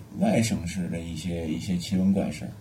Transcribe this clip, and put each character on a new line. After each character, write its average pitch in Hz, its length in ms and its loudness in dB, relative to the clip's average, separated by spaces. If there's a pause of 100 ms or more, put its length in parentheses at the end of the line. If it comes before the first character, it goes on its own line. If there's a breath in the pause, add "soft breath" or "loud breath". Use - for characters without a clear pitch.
(200)
外 185 220 4
省 101 260 0
市 87 220 -2
的 85 100 -4
一 82 160 -6
些， 85 320 -4
一 80 120 -2
些 92 180 0
奇 92 200 0
闻 95 160 6
怪 - 160 2
事。 - 160 -8 (160)